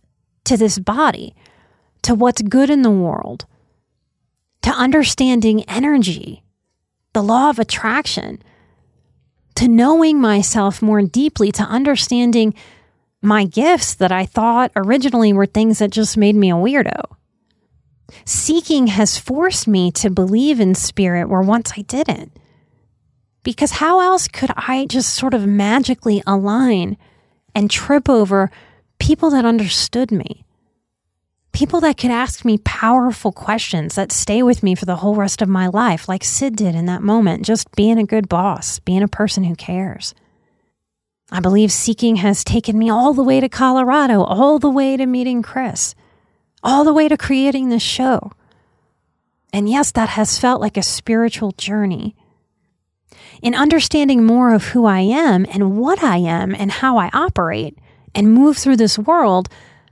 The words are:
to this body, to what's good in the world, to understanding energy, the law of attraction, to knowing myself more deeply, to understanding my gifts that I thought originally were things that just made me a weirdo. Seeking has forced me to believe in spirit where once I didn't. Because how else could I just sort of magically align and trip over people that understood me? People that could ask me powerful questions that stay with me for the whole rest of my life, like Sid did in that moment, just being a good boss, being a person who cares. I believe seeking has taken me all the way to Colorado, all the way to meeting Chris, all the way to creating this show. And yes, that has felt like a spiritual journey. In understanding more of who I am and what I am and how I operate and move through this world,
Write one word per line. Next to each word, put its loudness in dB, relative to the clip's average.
to 0
this 0
body, -4
to 0
what's 0
good 2
in 2
the 4
world, -4
to -2
understanding 2
energy, -2
the 0
law 2
of -2
attraction, -6
to 0
knowing 4
myself 0
more 2
deeply, 0
to -4
understanding 0
my 2
gifts 0
that 0
I -2
thought 0
originally 2
were 2
things 0
that 0
just -2
made 4
me 4
a 0
weirdo. 0
Seeking 0
has 0
forced -2
me 2
to -2
believe 0
in 2
spirit -2
where 0
once 0
I -12
didn't. -6
Because -2
how 2
else 2
could -4
I -4
just -4
sort -2
of -2
magically 0
align 0
and 0
trip 0
over 2
people 0
that 2
understood -2
me? -6
People -2
that 0
could -2
ask -4
me 2
powerful 0
questions -6
that -4
stay -2
with 2
me 2
for -4
the -2
whole -2
rest -2
of 0
my 0
life, -2
like -6
Sid -4
did -2
in -2
that -4
moment, 0
just -2
being 2
a 0
good -2
boss, -4
being 0
a 0
person -2
who -4
cares. -10
I -6
believe 2
seeking 0
has 0
taken -2
me 2
all 2
the 0
way 2
to 0
Colorado, 2
all 2
the 0
way 0
to -2
meeting -2
Chris, -6
all 2
the 4
way 4
to 2
creating 0
this 0
show. -2
And -2
yes, 0
that -2
has -2
felt 0
like -4
a -2
spiritual -2
journey. -6
In 0
understanding 2
more 4
of 0
who 2
I 2
am 2
and -2
what 0
I 2
am -2
and -4
how -2
I 0
operate -4
and 4
move 6
through 2
this 2
world, 2